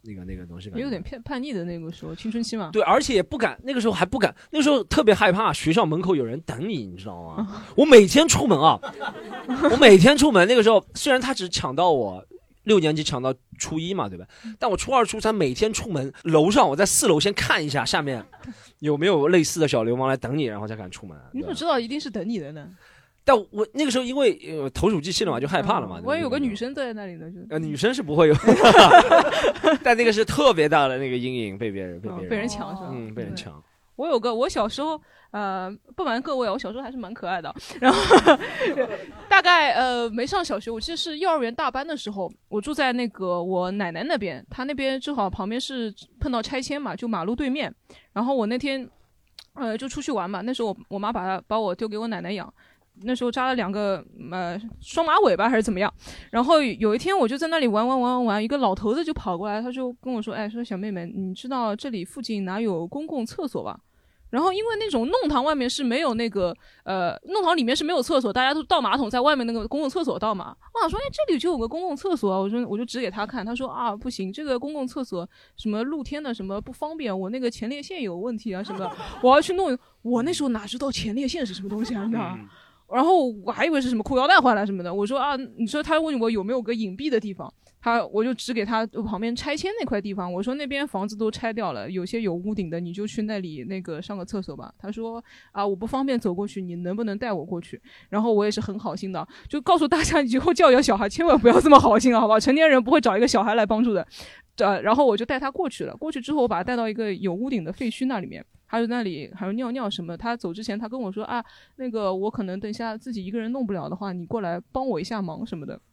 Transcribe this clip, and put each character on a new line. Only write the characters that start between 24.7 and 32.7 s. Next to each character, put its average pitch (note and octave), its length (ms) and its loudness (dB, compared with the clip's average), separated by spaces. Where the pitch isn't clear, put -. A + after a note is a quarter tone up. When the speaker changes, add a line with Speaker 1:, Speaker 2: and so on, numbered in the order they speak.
Speaker 1:
投 F#3 180 2
鼠 F#3+ 100 2
忌 E3 120 -6
器 A3+ 120 0
了 F3 80 0
嘛， B2 80 -2
就 C#3+ 80 -2
害 E3 140 0
怕 G3+ 180 0
了 B2 80 -6
嘛， E3 120 -10
Speaker 2:
嗯， - 20 -12
Speaker 1:
对 - 0 -
吧？ A3+ 60 -6
Speaker 2:
万 D#4 120 -2
一 - 20 -4
有 C#4 80 -2
个 C4+ 100 -2
女 A#3+ 160 -2
生 B3 180 -8
在 C4+ 200 -6
那 G#3 120 -12
里 F3+ 80 -12
呢， D#3+ 160 -14
就 F#3 80 -16
Speaker 1:
呃， D#3 80 -2
女 D3+ 180 -6
生 A3 160 2
是 B3+ 80 -4
不 D3+ 140 -4
会 D#3+ 120 8
有。 D3+ 80 8
<laughs> A#4 800 4
但 A#3+ 120 4
那 A#3 80 2
个 A3+ 80 6
是 G#3+ 140 2
特 C#4 260 4
别 D#3 160 2
大 D3 200 4
的 C3 100 -2
那 C3+ 120 -4
个 B2+ 60 -2
阴 B2+ 200 -4
影， G#2 200 -4
被 G#2+ 160 -4
别 F#2+ 120 -6
人， F2+ 180 -10
被 G#2 80 -8
别 F3+ 80 -10
人 F#2 80 -8
Speaker 2:
哦， F2+ 40 -10
被 A#3 60 -2
人 A3+ 140 -4
抢 G3 260 -8